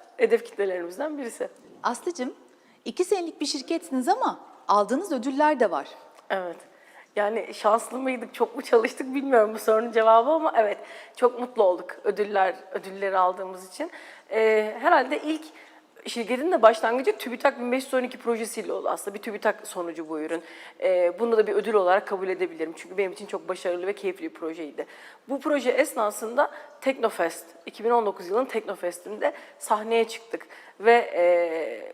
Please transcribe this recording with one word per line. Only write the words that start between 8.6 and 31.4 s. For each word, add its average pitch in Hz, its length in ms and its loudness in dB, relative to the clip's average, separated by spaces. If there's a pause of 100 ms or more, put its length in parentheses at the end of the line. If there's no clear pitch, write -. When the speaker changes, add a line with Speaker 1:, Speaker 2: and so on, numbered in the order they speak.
Speaker 1:
çalıştık 254 520 2
bilmiyorum 247 400 4
bu 220 40 -8
sorunun 226 340 2
cevabı 226 380 6
ama 320 260 2
evet, 208 220 2 (380)
çok 240 240 2
mutlu 247 220 0
olduk 180 420 2
ödüller, 202 500 0 (180)
ödülleri 190 460 -4
aldığımız 185 500 -2
için. 330 220 -10 (400)
Ee, 220 500 2
herhalde 285 400 2
ilk 311 220 -4 (640)
şirketin 247 460 -2
de 277 100 2
başlangıcı 240 540 4
TÜBİTAK 247 420 -2
bin 240 140 -4
beş 262 120 -2
yüz 262 100 -6
on 254 80 2
iki 247 160 -8
projesiyle 220 540 -4
oldu 190 160 -4
aslında. 170 260 -4
Bir 208 80 -12
tübitak 208 440 -4
sonucu 165 420 -8
bu 156 120 -6
ürün. 165 220 -6 (380)
Ee, 180 380 2
bunu 233 180 2
da 214 100 4
bir 214 60 -2
ödül 214 220 0
olarak 190 320 4
kabul 190 220 -4
edebilirim. 165 480 -4
Çünkü 180 200 -12
benim 190 160 -2
için 202 140 -14
çok 170 220 -8
başarılı 180 380 -4
ve 202 60 -4
keyifli 190 300 -6
bir 160 120 -10
projeydi. 160 520 -10 (420)
Bu 262 120 -4
proje 277 300 0
esnasında 240 800 0 (300)
Teknofest, 220 680 -2 (200)
iki 214 180 -14
bin 233 60 2
on 233 160 4
dokuz 190 220 -4
yılının 240 180 0
Teknofest'inde 202 840 -6 (260)
sahneye 226 500 0
çıktık. - 380 -12 (340)
Ve, 233 340 6
e, 165 800 2